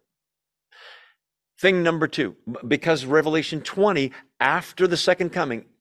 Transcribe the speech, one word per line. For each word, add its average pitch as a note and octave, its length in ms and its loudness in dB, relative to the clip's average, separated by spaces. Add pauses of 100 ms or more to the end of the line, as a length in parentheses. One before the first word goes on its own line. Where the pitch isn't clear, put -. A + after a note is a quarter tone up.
(1600)
Thing F#3 240 4
number D#3+ 240 2
two, G#2 280 -4 (100)
b-, A#2+ 220 -10
because D3 380 0
Revelation D3+ 560 0
twenty, F3 500 0 (280)
after E3 480 0
the E3+ 100 -2
second F3+ 340 0
coming, C3+ 340 -4 (160)